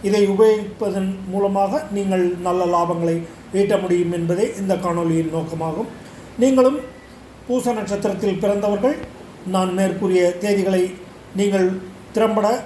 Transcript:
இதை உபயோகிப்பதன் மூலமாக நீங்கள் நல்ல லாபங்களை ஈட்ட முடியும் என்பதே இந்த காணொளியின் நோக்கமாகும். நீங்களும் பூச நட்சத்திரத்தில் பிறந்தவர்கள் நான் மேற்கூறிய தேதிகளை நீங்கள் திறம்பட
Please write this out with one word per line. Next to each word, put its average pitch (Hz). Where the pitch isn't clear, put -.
இதை 208
உபயோகிப்பதன் 196
மூலமாக 196
நீங்கள் 190
நல்ல 180
லாபங்களை 170
ஈட்ட 196
முடியும் 175
என்பதே 170
இந்த 190
காணொளியின் 165
நோக்கமாகும். 160
நீங்களும் 262
பூச 240
நட்சத்திரத்தில் 196
பிறந்தவர்கள் 202
நான் 185
மேற்கூறிய 185
தேதிகளை 190
நீங்கள் 196
திறம்பட 214